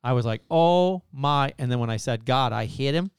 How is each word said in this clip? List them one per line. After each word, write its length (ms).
I 100
was 120
like, 240
"Oh, 640
my." 460
And 140
then 80
when 100
I 80
said, 280
"God," 280
I 120
hit 300
him. 240